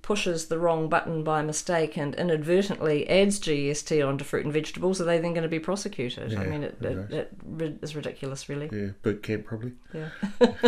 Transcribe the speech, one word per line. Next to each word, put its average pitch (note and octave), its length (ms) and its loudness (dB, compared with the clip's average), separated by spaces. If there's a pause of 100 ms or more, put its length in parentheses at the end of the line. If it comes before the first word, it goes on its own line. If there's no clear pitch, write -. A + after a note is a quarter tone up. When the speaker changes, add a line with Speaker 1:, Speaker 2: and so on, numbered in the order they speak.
Speaker 1:
pushes F#3 460 0
the D#3+ 120 -2
wrong E3 300 2
button E3 340 2
by D#3 200 2
mistake D#3 560 0
and C#3+ 160 -2
inadvertently E3 960 2
adds G3+ 300 6
G C#3+ 320 0
S D3+ 120 -2
T D#3 180 2
onto C#3 240 2
fruit - 200 -2
and D3 100 0
vegetables? F3 440 0
Are F3+ 60 -2
they E3+ 140 4
then E3+ 160 0
gonna E3 120 0
be D#3+ 120 0
prosecuted? D#3+ 760 -4
I F#2+ 100 -2
Speaker 2:
Yeah, F#2+ 60 -2
Speaker 1:
mean, D3 120 -2
it, - 180 -6
Speaker 2:
who - 60 -4
Speaker 1:
it, - 100 0
Speaker 2:
knows? G2+ 140 -6
Speaker 1:
it - 220 -4 (120)
ri-, D#3 380 -6
is D#3 120 -6
ridiculous, C3+ 540 -8
really. C#3+ 240 -6
Speaker 2:
Yeah, G2+ 180 -2 (120)
boot G#2 200 0
camp G#2+ 220 -2
probably. A#2 280 -6 (200)
Speaker 1:
Yeah. D#3 160 -8 (320)
<laughs> A#3+ 80 8 (200)